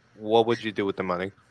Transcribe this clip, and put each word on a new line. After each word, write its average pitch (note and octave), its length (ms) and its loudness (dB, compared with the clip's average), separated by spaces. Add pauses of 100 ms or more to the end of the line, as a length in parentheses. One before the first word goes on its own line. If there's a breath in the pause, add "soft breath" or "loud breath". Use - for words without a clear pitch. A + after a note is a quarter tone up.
(120)
What A2 340 2
would A#2 160 0
you A2 100 -6
do G2+ 120 -2
with G2 120 -4
the - 60 -4
money? F#2 300 -4 (180)